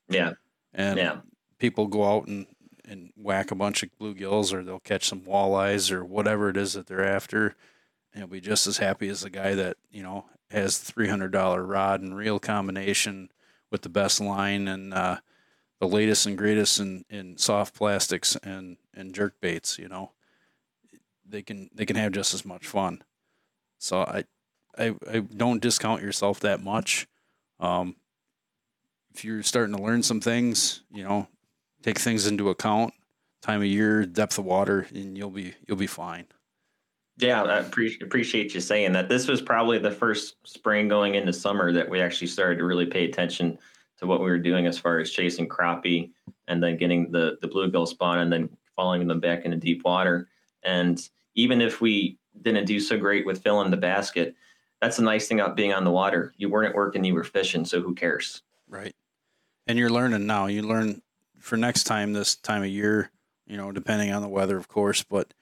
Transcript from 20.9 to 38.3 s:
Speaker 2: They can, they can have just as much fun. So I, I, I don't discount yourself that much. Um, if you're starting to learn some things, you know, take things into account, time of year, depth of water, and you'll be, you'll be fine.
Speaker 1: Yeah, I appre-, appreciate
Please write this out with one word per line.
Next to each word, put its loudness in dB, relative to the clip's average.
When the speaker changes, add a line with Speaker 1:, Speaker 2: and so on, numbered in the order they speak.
Speaker 2:
They -12
can, -14
they -4
can -2
have 0
just -2
as -8
much -14
fun. -2
So -2
I, -4
I, -2
I 0
don't -2
discount 0
yourself -2
that 0
much. -2
Um, -2
if -16
you're -6
starting 2
to -6
learn 2
some 0
things, 2
you -12
know, -2
take 0
things 0
into 2
account, 0
time -2
of 2
year, 4
depth -2
of -6
water, 2
and -12
you'll -8
be, -12
you'll -2
be -2
fine. -10
Speaker 1:
Yeah, 4
I 2
appre-, -2
appreciate 0